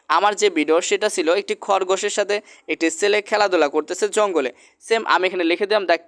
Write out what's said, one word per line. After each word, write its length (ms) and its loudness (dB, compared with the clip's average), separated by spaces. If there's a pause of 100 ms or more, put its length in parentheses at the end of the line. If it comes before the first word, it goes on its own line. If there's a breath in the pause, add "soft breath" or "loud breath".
আমার 260 2
যে 160 2
ভিডিও 300 2
সেটা 280 -2
ছিল 240 0
একটি 220 -2
খরগোশের 560 -2
সাথে 300 -2 (280 loud breath)
একটি 220 -2
ছেলে 320 0
খেলাধুলা 460 2
করতেছে 400 -2
জঙ্গলে। 440 0 (280 soft breath)
সেম 260 -2
আমি 200 2
এখানে 180 -2
লিখে 220 0
দিলাম, 200 -2
"The 220 2